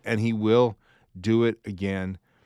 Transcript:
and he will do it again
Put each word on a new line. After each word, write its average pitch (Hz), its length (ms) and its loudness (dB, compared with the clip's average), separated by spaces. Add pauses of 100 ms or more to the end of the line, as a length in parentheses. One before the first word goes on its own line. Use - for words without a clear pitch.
and 107 160 -2
he 113 120 -2
will 110 460 2 (420)
do 113 240 2
it 113 220 0
again 95 500 -6 (300)